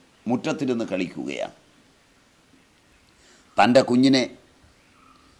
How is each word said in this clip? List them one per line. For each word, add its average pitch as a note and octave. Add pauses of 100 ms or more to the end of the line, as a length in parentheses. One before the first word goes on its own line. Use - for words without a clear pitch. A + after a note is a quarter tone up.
(260)
മുറ്റത്തിരുന്ന് B2
കളിക്കുകയാണ്. C#2+ (2000)
തൻ്റെ A#2+
കുഞ്ഞിനെ B2+ (1160)